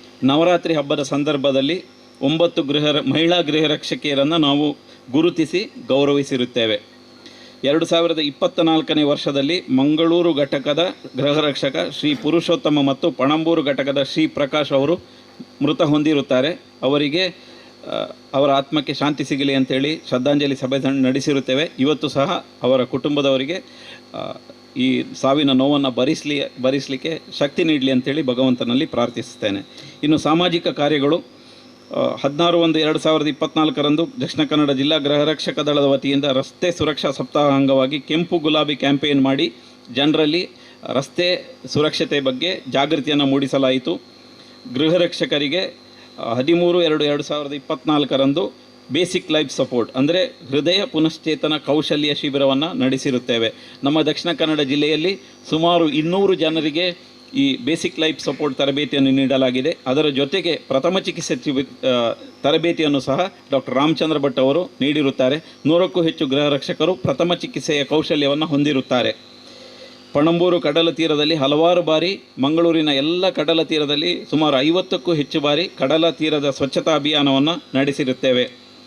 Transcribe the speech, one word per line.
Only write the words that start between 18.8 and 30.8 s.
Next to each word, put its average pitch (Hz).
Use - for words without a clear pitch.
ಶಾಂತಿ 143
ಸಿಗಲಿ 139
ಅಂತೇಳಿ 135
ಶ್ರದ್ಧಾಂಜಲಿ 139
ಸಭೆ 131
ನ-, 135
ನಡೆಸಿರುತ್ತೇವೆ. 135
ಇವತ್ತು 143
ಸಹ 147
ಅವರ 127
ಕುಟುಂಬದವರಿಗೆ, 139
ಅ, -
ಈ 127
ಸಾವಿನ 139
ನೋವನ್ನು 135
ಭರಿಸಲಿ, 139
ಭರಿಸಲಿಕ್ಕೆ 139
ಶಕ್ತಿ 143
ನೀಡಲಿ 139
ಅಂತೇಳಿ 131
ಭಗವಂತನಲ್ಲಿ 123
ಪ್ರಾರ್ಥಿಸುತ್ತೇನೆ. 113
ಇನ್ನು 151
ಸಾಮಾಜಿಕ 165
ಕಾರ್ಯಗಳು, 147